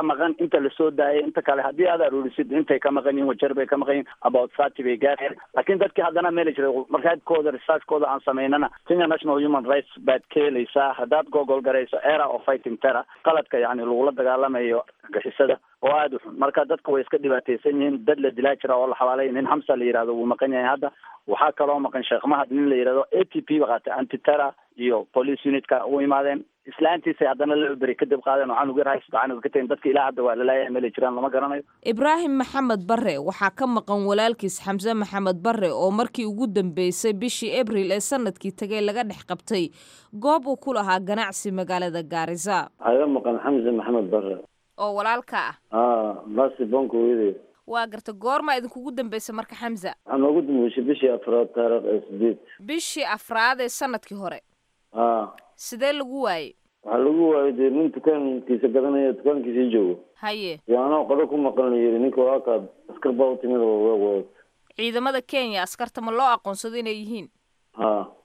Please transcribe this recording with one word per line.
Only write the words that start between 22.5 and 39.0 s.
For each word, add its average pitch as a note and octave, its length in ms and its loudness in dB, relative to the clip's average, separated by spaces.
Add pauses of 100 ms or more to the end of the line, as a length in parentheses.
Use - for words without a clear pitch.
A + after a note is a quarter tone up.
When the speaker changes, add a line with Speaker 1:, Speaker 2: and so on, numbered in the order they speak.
Speaker 1:
la C3+ 100 4
yiraahdo B2+ 320 2
A F#3 160 2
T D#3 140 -6
P D3+ 180 0
ba D3 160 4
qaatay, - 160 -4
anti-terror C3+ 640 0 (260)
iyo A#2+ 320 2
police C3 320 0
unit-ka C3+ 420 0
u C#3 140 0
imaadeen. C#3+ 460 0 (200)
Islaantiisay D#3 640 0
haddana D3 260 0
la C#3+ 220 0
beri B2+ 180 0
kadib C#3+ 300 0
qaadeen C3+ 240 2
oo A2+ 80 -4
canug C3+ 200 0
yar C#3 120 2
haysto, C3 240 -2
canug B2 280 -2
ka A2 80 -4
tagin. C3 200 0
Dadka C#3+ 200 -2
ilaa C#3 200 2
hadda B2+ 160 -2
waa A#2 100 2
la B2 140 0
laayay, C3 240 0
meel B2 120 -2
ay A2 100 -4
jiraan B2+ 200 0
lama C3 140 -2
garanayo. C#3 320 -2 (240)
Speaker 2:
Ibraahim C#4 560 0
Maxamed A#3+ 480 -2
Barre A3+ 320 0
waxaa F#3 320 -2
ka C4 140 -2
maqan G3+ 420 -2
walaalkiis G#3 560 0
Xamse G3 320 -2
Maxamed F#3+ 480 -2
Barre A3 240 0
oo E3+ 220 0
markii A#3 340 -2
ugu G#3+ 220 -4
dambeysay F#3 680 -2
bishii A3 460 -4
Abriil G#3 320 -2
ee G3+ 80 0
sanadkii G#3 520 -4
tagay G#3 300 -6
laga G#3 220 -2